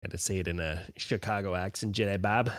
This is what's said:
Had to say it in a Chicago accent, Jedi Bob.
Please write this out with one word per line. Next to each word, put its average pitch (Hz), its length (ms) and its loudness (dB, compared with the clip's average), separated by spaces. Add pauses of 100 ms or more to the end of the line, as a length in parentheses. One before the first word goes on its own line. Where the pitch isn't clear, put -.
Had - 80 -6
to - 80 -6
say 95 200 0
it 87 100 0
in 87 120 0
a 80 220 -2 (140)
Chicago 101 580 -2
accent, 95 420 -2
Jedi 101 240 2
Bob. 110 380 4